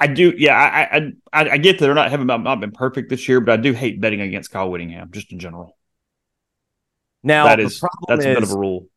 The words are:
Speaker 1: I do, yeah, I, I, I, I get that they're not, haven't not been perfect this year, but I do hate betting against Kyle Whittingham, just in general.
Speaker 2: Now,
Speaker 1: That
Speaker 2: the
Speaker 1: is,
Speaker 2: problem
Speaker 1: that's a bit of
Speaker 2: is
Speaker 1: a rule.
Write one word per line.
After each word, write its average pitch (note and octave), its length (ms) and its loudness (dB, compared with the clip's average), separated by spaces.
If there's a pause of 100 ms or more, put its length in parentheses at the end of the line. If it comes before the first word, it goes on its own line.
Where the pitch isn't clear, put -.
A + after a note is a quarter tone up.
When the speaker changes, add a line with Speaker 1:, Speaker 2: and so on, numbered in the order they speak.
Speaker 1:
I D3 80 2
do, E3 280 4
yeah, C#3+ 180 4
I, C#3+ 420 2
I, D3+ 160 -4 (200)
I, D3+ 200 0
I D3 40 2
get F#3 220 4
that D3+ 80 2
they're C#3 80 4
not, D3+ 160 2
haven't C3+ 160 -2
not A#2+ 340 -2
been G#2 100 -8
perfect B2+ 380 -6
this B2+ 220 -8
year, B2+ 100 4
but A2+ 180 4
I A2+ 40 -2
do C#3 100 2
hate A2+ 260 -6
betting G#2+ 220 -2
against F#2+ 300 -8
Kyle F#2+ 200 -6
Whittingham, E2+ 400 -10
just G2 220 -16
in F#2 60 -14
general. F2 400 -16 (1400)
Speaker 2:
Now, D3+ 240 4
Speaker 1:
That C3 100 6
Speaker 2:
the A2 60 2
Speaker 1:
is, - 160 -4
Speaker 2:
problem F3 300 -8
Speaker 1:
that's D3 180 2
a - 20 2
bit C3 80 2
of A#2 60 0
Speaker 2:
is G2+ 100 -2
Speaker 1:
a G2 60 -2
rule. F#2+ 380 -4